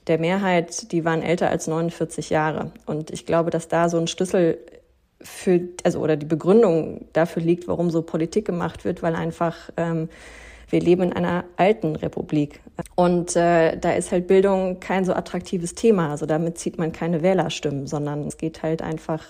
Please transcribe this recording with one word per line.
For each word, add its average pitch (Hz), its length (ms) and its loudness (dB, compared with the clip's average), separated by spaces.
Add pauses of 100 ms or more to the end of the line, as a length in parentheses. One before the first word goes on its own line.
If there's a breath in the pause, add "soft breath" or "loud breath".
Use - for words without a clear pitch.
der 160 120 2
Mehrheit, 175 760 0
die 165 120 0
waren 165 180 0
älter 180 280 0
als - 160 -2
neunundvierzig 165 640 -4
Jahre. 156 400 0 (160)
Und 156 240 -6
ich - 160 -12
glaube, 165 240 0
dass 165 160 -2
da 170 220 2
so 170 100 0
ein 165 80 0
Schlüssel 185 520 0 (680)
für, - 320 2 (260)
also, 175 160 0
oder 156 160 2
die 147 100 -6
Begründung 165 880 2
dafür 165 280 0
liegt, 170 240 0
warum 170 240 0
so 160 120 0
Politik 170 420 -2
gemacht 175 400 -4
wird, 180 180 -4
weil 165 120 0
einfach, 165 640 -4
ähm, 165 320 -2 (580 loud breath)
wir 165 120 2
leben 175 240 4
in 180 100 0
einer 175 300 -2 (120)
alten 175 400 2
Republik. - 640 -4 (340)
Und, 175 400 2
äh, 170 440 4
da 175 140 0
ist - 200 -2
halt 180 140 0
Bildung 190 540 4
kein 190 260 0
so 185 80 0
attraktives 180 600 -6
Thema. 190 360 2
Also 147 160 -4
damit 165 320 -2
zieht - 180 -8
man 160 160 -2
keine 165 300 -2
Wählerstimmen, 151 640 0
sondern 147 400 -4
es - 100 -10
geht - 260 -8
halt 160 200 -2
einfach 160 480 -6